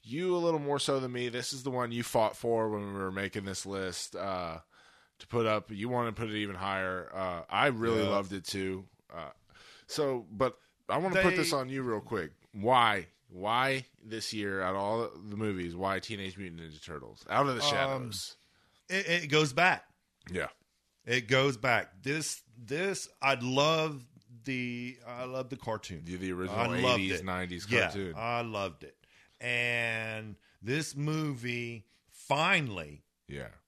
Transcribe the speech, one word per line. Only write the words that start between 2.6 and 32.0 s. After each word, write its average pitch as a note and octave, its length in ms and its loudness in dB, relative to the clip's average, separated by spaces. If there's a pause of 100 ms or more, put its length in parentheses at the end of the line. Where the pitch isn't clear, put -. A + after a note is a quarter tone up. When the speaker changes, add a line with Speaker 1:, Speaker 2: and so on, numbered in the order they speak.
Speaker 1:
when G2+ 240 -4
we G2 60 -6
were F#2+ 120 -2
making G2 340 -4
this F#2+ 220 -6
list, F#2+ 480 -6
uh, F2+ 420 -4 (640)
to - 80 -18
put A#2 180 2
up. G#2+ 240 2
You G#2+ 200 -4
wanted A#2+ 260 0
to A2+ 60 -6
put G#2+ 100 -2
it G#2+ 60 -2
even G2+ 180 -2
higher. F#2 580 -2
Uh, F2+ 360 -2
I A2+ 180 4
really A2+ 340 2
Speaker 2:
Yep. G2+ 100 2
Speaker 1:
loved G2 220 0
it F#2 120 -6
too. F#2+ 400 -4 (280)
Uh, D#2+ 160 -10 (560)
so, C3 460 0
but A#2+ 260 0 (300)
I G#2 100 0
wanna F#3 240 2
put F#3 100 6
Speaker 2:
They F#3 60 2
Speaker 1:
this D#3+ 160 2
on C3 160 0
you C3+ 140 -4
real A2+ 180 0
quick. F2 300 -4 (220)
Why? G#2+ 540 6 (200)
Why B2+ 580 0 (180)
this A2 300 -6
year, G2+ 280 -2
out F#2 140 0
of G2 60 -2
all A2 280 0 (200)
the G2+ 80 -8
movies, F#2 380 -2
why F#2+ 240 0
Teenage F#2+ 380 -8
Mutant E2+ 240 -10
Ninja D#2 220 -14
Turtles? B1+ 460 -14
Out C3 180 4
of B2+ 100 0
the G#2+ 60 0
Speaker 2:
Um, D3 60 4
Speaker 1:
Shadows. C3+ 680 -2 (520)
Speaker 2:
it, F#3 180 0 (180)
it - 20 -6
goes D3 260 6
back. E3 300 4 (480)
Speaker 1:
Yeah. E2 160 -2 (580)
Speaker 2:
It A#2 220 0
goes C3+ 300 6
back. G#2 460 2
This, D3 380 -2 (160)
this, D#3+ 500 -4 (140)
I C3+ 140 6
love C#3+ 680 2 (420)
the, B2 520 -4 (100)
I A#2+ 180 -8
love B2+ 240 -6
the B2+ 80 -8
cartoon. G2 480 -6
Speaker 1:
The, F2 120 -6
the F#2 140 -2
original F#2+ 280 -2
Speaker 2:
I A#2+ 80 2 (120)
loved B2 220 4
Speaker 1:
eighties, F#2+ 180 0
Speaker 2:
it. F#2+ 60 -6
Speaker 1:
nineties F2+ 440 -4
Speaker 2:
Yeah, A#2 160 4
Speaker 1:
cartoon. F#2 300 -2
Speaker 2:
I A#2 260 -2
loved G2 420 -4
it. C#2+ 120 -18 (460)
And A2+ 960 -2 (260)
this C#3 340 -2
movie B2 920 -2 (260)